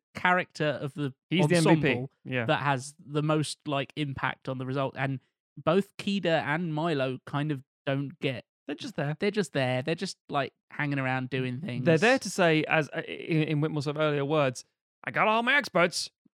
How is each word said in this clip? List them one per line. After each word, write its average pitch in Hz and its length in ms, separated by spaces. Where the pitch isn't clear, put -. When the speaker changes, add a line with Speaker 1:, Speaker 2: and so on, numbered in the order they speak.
Speaker 1:
character 156 680
of 143 120
the 143 200
Speaker 2:
He's 147 160
the 170 100
M 165 80
V 196 60
P. 165 60
Speaker 1:
ensemble 131 340
Speaker 2:
Yeah. 127 220
Speaker 1:
that 139 140
has 139 340
the 147 180
most, 156 440
like, 139 300
impact 139 520
on 131 100
the 131 80
result. 135 320
And 135 220
both 165 400
Kida 175 460
and 156 320
Milo 143 520
kind 147 240
of 135 120
don't 139 340
get 127 240
Speaker 2:
They're 294 80
just 285 220
there. 147 240
Speaker 1:
They're 202 100
just 202 220
there. 127 300
They're 165 120
just, - 220
like, 139 240
hanging 143 260
around 131 320
doing 127 300
things. 127 260
Speaker 2:
They're 165 120
there 240 200
to - 120
say, 160 340
as, 156 240
uh, 160 100
i-, - 120
in, 156 340
in 147 160
Whitmore's 151 240
sort 147 120
of 156 60
earlier 147 220
words, 139 400
"I 120 80
got 170 160
all 226 160
my 262 100
experts. 185 560